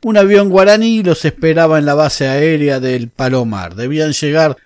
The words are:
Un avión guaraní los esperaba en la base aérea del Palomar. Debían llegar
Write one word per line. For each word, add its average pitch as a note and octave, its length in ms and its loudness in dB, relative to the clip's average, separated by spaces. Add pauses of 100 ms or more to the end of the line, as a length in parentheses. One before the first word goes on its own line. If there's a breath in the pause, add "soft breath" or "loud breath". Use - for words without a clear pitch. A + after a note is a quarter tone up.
Un A3 100 0
avión G3+ 340 4
guaraní G#3+ 540 2
los E3+ 220 0
esperaba D#3+ 540 0
en D3 60 -2
la C#3+ 100 0
base D3 340 -2
aérea C#3+ 500 0
del B2+ 300 -4
Palomar. A2+ 680 -6
Debían D3 380 -4
llegar D3+ 420 -2 (100)